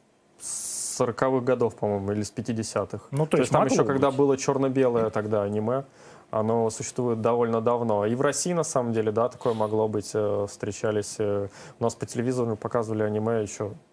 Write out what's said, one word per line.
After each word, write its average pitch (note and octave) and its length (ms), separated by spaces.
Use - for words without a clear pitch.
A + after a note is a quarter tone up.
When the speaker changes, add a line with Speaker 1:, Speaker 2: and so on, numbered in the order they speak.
Speaker 1:
с - 600
сороковых C3 440
годов, A#2+ 320
по-моему, G2+ 380
или G#2+ 100
с - 80
пятидесятых. A2 800
Speaker 2:
Ну, C#3+ 140
то D#3 80
Speaker 1:
То F3 60
Speaker 2:
есть B2+ 80
Speaker 1:
есть - 60
там D3+ 100
Speaker 2:
могло F#3+ 120
Speaker 1:
ещё D#3+ 100
когда C#3 260
Speaker 2:
быть. C3 80
Speaker 1:
было C#3 180
чёрно-белое C3 760
тогда G#2+ 320
аниме, G#2+ 420
оно A2+ 400
существует A#2 500
довольно A#2 400
давно. A2+ 460
И A2+ 80
в B2 60
России, C#3+ 320
на E3+ 100
самом B2 300
деле, A2 180
да, A2+ 180
такое - 240
могло A2 360
быть, G#2 260
э, G#2 340
встречались, G#2+ 680
э, G2+ 300
у - 40
нас A#2 120
по - 120
телевизору A#2+ 500
показывали A2 460
аниме G#2+ 400
ещё G#2 300